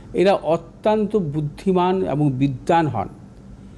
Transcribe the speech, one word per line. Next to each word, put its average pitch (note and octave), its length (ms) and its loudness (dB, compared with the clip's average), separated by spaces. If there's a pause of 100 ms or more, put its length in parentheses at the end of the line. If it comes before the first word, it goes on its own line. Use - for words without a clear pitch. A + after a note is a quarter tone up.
(140)
এরা F#3 200 4
অত্যন্ত G3+ 840 -2
বুদ্ধিমান F3+ 840 0
এবং D3 300 0
বিদ্বান C#3+ 540 0
হন A2 220 -4 (680)